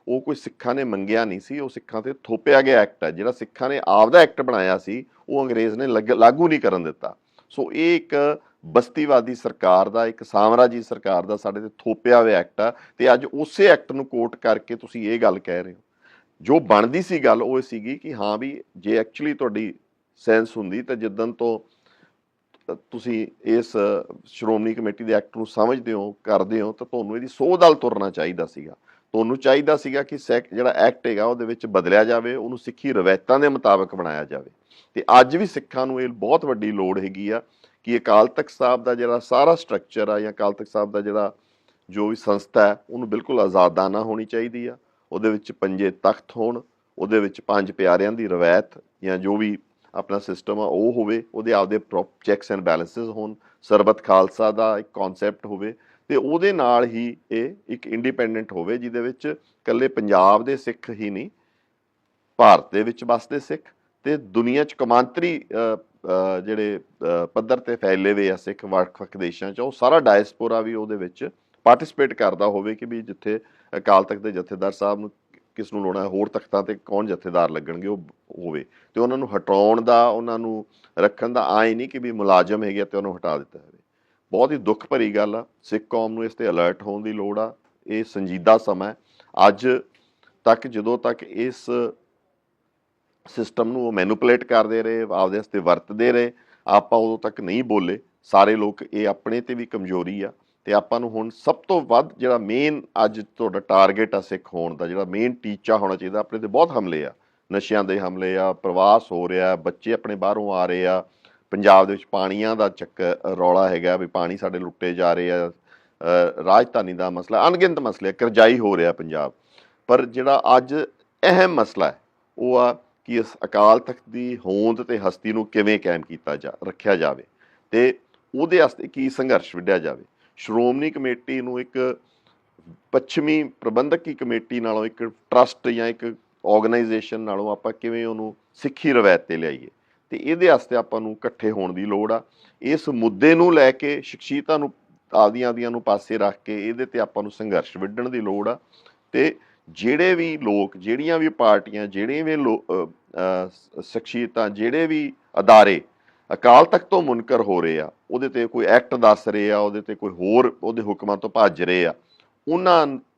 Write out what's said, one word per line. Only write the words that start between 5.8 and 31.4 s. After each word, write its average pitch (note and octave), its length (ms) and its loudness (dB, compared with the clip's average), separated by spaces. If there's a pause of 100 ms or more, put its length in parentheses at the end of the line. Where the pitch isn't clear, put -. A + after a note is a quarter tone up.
ਲੱਗ-, A2+ 240 0
ਲਾਗੂ A#2+ 360 6
ਨਹੀਂ D#3 120 0
ਕਰਨ F#2+ 240 -2
ਦਿੱਤਾ। - 320 -10 (340)
ਸੋ - 220 -8
ਇਹ E3+ 240 0
ਇੱਕ D3 460 -2 (240)
ਬਸਤੀਵਾਦੀ C3 720 0
ਸਰਕਾਰ F#2+ 540 2
ਦਾ, A2+ 160 -2
ਇੱਕ A2+ 180 -8
ਸਾਮਰਾਜੀ A#2 600 2
ਸਰਕਾਰ G2 420 -4
ਦਾ G#2 120 -6
ਸਾਡੇ G#2 240 -8
ਤੇ G#2+ 80 -12
ਥੋਪਿਆ A#2+ 520 2
ਹੋਇਆ A2 160 4
ਐਕਟ - 240 -4
ਆ A#2 120 0 (240)
ਤੇ B2+ 160 6
ਅੱਜ B2+ 200 0
ਉਸੇ D3+ 320 0
ਐਕਟ E3+ 260 4
ਨੂੰ C3+ 140 -6
ਕੋਟ A#2 300 -4
ਕਰਕੇ A2+ 400 -2
ਤੁਸੀਂ A2 340 -8
ਇਹ A#2 100 -2
ਗੱਲ G2 200 2
ਕਹਿ F2+ 240 -6
ਰਹੇ F2+ 100 -18
ਹੋ। F2+ 60 -20 (640)
ਜੋ D3 180 2
ਬਣਦੀ A#2 420 2
ਸੀ F3+ 180 -4
ਗੱਲ A#2 220 4
ਉਹ B2 160 -2
ਇਹ C3 40 -2
ਸੀਗੀ B2 360 -10
ਕਿ D#3 160 -14
ਹਾਂ G#2 240 -4
ਵੀ C3+ 240 -12 (160)
ਜੇ G#2 220 -2
actually C#3+ 380 -6
ਤੁਹਾਡੀ A2 360 -6 (420)
ਸੈਂਸ A2+ 420 0
ਹੁੰਦੀ G2+ 240 -8
ਤਾਂ B2+ 140 -8
ਜਿੱਦਣ A2 360 -6
ਤੋਂ A2+ 280 -4 (1300)
ਤੁਸੀਂ A2+ 360 -6 (140)
ਇਸ A2+ 360 -2 (480)
ਸ਼੍ਰੋਮਣੀ A2 480 -4
ਕਮੇਟੀ A2 300 -8
ਦੇ A2+ 100 -2
ਐਕਟ G#2 240 -2
ਨੂੰ A2 100 -8
ਸਮਝਦੇ A#2+ 460 -2
ਹੋ, G#2 180 -8
ਕਰਦੇ G2+ 500 -2
ਹੋ, G#2+ 100 -6
ਤਾਂ B2 160 -14
ਤੁਹਾਨੂੰ A2 280 -8
ਇਹਦੀ B2 120 -10
ਸੋਧ E3+ 360 0
ਵੱਲ D#3+ 120 10
ਤੁਰਨਾ G#2 340 -2
ਚਾਹੀਦਾ E2+ 360 -6
ਸੀਗਾ। D2 260 -16 (420)
ਤੁਹਾਨੂੰ A2+ 240 0
ਚਾਹੀਦਾ C#3+ 400 2
ਸੀਗਾ C#3 260 -4
ਕਿ C#3 140 -12
ਸੈਕ-, A#2+ 380 -4
ਜਿਹੜਾ B2 140 0
ਐਕਟ A#2 380 2
ਹੈਗਾ G#2+ 180 -2
ਉਹਦੇ A#2+ 200 -2